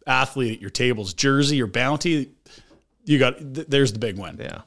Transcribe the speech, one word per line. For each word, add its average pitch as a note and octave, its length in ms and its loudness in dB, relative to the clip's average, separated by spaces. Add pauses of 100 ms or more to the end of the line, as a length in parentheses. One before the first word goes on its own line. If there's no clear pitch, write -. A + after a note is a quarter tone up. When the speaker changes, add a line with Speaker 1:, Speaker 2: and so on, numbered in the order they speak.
Speaker 1:
athlete C3 480 0
at A#2 80 -12
your F#2+ 80 -10
table's A2 420 -2
jersey C#3 480 2
or A#2 60 0
bounty, C#3 640 0 (760)
you D3 140 4
got, B2+ 200 2
th-, D3 300 -10
there's C#3 240 4
the A2 60 -8
big G#2+ 200 -4
win. F2+ 220 -12
Speaker 2:
Yeah. - 260 -12